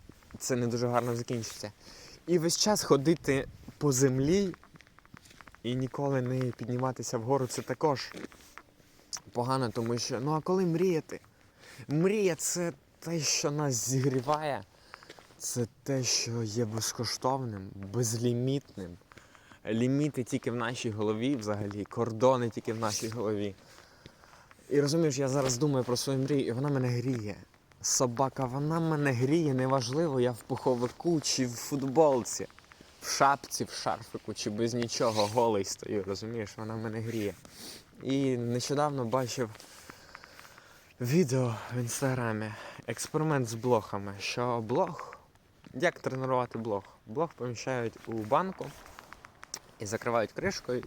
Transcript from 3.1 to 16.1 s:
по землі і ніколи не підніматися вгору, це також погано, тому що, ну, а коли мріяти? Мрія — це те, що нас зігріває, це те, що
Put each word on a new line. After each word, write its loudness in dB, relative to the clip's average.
по 4
землі 4
і -2
ніколи 0
не 0
підніматися -2
вгору, 2
це -6
також 0
погано, 0
тому -2
що, -4
ну, 0
а 0
коли 2
мріяти? 0
Мрія — 2
це -2
те, -4
що 0
нас 0
зігріває, 2
це -2
те, -2
що 0